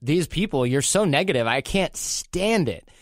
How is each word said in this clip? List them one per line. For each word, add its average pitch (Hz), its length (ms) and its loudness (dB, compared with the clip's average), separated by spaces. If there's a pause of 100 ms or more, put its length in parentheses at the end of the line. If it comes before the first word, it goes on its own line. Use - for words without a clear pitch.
these 151 280 0
people, 156 380 0
you're 131 140 2
so 196 240 2
negative. 139 420 2
I 123 140 0
can't 185 360 -2
stand 190 720 -2
it. 85 200 -10 (120)